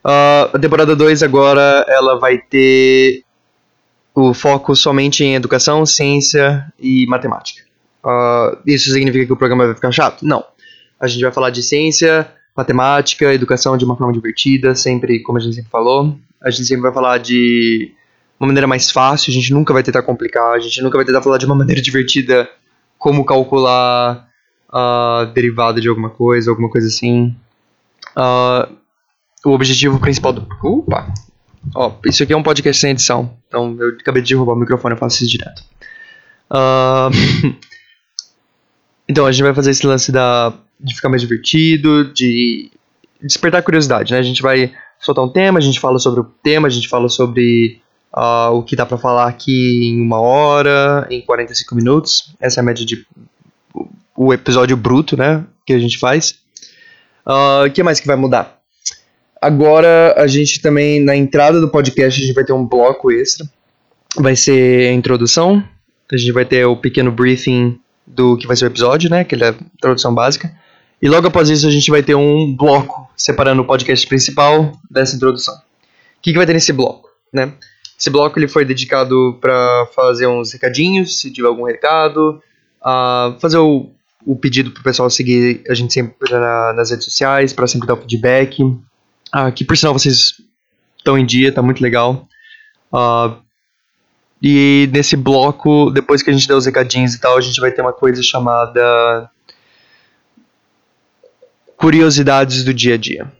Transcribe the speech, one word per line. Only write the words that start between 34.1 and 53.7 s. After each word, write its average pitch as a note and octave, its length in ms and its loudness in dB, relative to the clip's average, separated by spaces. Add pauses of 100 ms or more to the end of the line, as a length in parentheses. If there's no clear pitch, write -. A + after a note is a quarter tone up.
de B2 80 -6
derrubar B2+ 240 0
o - 20 0
microfone, A#2+ 380 -2
eu - 60 -6
faço A#2+ 240 -4
isso A#2 80 -2
direto. - 320 -8 (840)
Ah, C3 600 0 (960)
<laughs> - 1040 -20
então, C#3+ 160 2
a C3 60 4
gente B2+ 100 2
vai C#3 100 4
fazer C#3 200 0
esse C#3 160 0
lance C3+ 240 0
da, B2 420 0 (260)
de C3+ 140 -10
ficar - 160 -4
mais B2+ 140 0
divertido, D3 880 0
de A#2+ 560 -2 (500)
despertar E3+ 440 -2
curiosidade, C#3 500 0
né? B2+ 60 0
A - 20 0
gente B2+ 220 -4
vai C3 300 0 (260)
soltar C3+ 260 -2
um B2+ 40 -6
tema, F#3+ 280 2
a D#3 40 2
gente C#3 180 0
fala C3 180 0
sobre A#2+ 220 0
o A#2 40 -4 (200)
tema, D3+ 240 2
a C3 40 0
gente A#2+ 160 -6
fala A#2+ 220 -2
sobre, A#2+ 720 0 (320)
ah, A#2 380 0
o A#2 100 0
que A#2+ 140 -6
dá A#2+ 100 -2
pra A#2+ 140 -8
falar B2 280 0
aqui B2 600 -2
em A#2 120 -2
uma A#2 200 0
hora, C#3+ 880 2
em B2 100 -8
quarenta A#2+ 320 -4
e - 40 -14
cinco - 180 -8
minutos. C#3 680 0
Essa B2+ 200 -2
é - 20 0
a - 20 0
média A#2 220 -2
de A2+ 220 -10 (640)